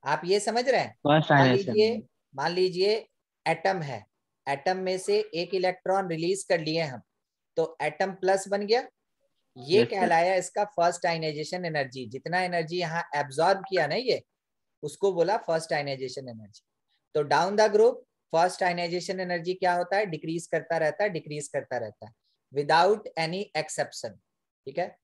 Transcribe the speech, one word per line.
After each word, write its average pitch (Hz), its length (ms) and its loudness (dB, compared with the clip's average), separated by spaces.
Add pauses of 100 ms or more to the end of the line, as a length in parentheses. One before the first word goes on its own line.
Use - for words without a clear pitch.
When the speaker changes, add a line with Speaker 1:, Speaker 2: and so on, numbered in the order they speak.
Speaker 1:
आप 147 200 -2
ये 196 160 2
समझ 240 280 -2
रहे 233 120 4
हैं, 117 180 -6
Speaker 2:
First 151 320 4
Speaker 1:
मान 143 100 8
Speaker 2:
ionization। 127 320 4
Speaker 1:
लीजिए, 214 300 2 (320)
मान 147 180 -4
लीजिए 185 440 0 (500)
atom 170 360 0
है, 127 220 -8 (420)
atom 143 320 -2
में 185 200 -2
से 202 200 0 (160)
एक 175 200 -4
electron 185 560 0
release 170 340 -2
कर 175 160 0
लिए 156 220 -2
हम, 131 180 -8 (560)
तो 165 260 -2
atom 190 320 -2
plus 190 340 0
बन 202 180 -2
गया, 240 200 2 (720)
ये 139 240 4
Speaker 2:
यस, 240 40 6
सर। 233 60 -6
Speaker 1:
कहलाया 180 440 2
इसका 185 300 0 (100)
first 175 320 2
ionization 160 580 -4
energy। 135 440 -4
जितना 147 320 -4
एनर्जी 175 380 -2
यहाँ 165 240 -2 (140)
absorb 151 520 2
किया 180 180 2
ना 147 80 -2
ये, 208 260 0 (640)
उसको 170 300 0
बोला 170 240 2 (100)
first 165 260 -2
ionization 135 560 -6
energy। 110 340 -18 (520)
तो 151 100 2
down 160 320 2
the 214 160 6
group 226 300 4 (300)
first 175 300 2
ionization 175 580 -2
energy 175 340 -4
क्या 180 200 2
होता 180 220 -2
है, 214 100 0
Decrease 165 400 -6
करता 165 320 -2
रहता 156 260 0
है, 214 60 0
decrease 147 380 -8
करता 127 300 -6
रहता 107 280 -10
है 113 60 -20 (400)
without 165 540 2 (140)
any 165 200 -4 (160)
exception, 147 640 -6 (480)
ठीक 143 120 -10
है। - 260 -6